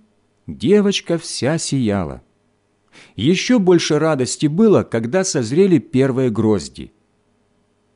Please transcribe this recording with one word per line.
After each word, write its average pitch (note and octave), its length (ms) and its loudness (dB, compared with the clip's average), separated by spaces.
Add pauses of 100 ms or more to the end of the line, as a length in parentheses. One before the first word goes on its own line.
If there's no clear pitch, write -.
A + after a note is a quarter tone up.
(480)
девочка F#3+ 720 0
вся D#3 400 -6
сияла. G2+ 640 -4 (920)
Еще F3+ 440 0
больше E3+ 400 2
радости D3 480 -2
было, E3+ 340 4
когда A#2 420 -4
созрели D#3 540 0
первые B2+ 540 0
грозди. G2 600 -2 (1040)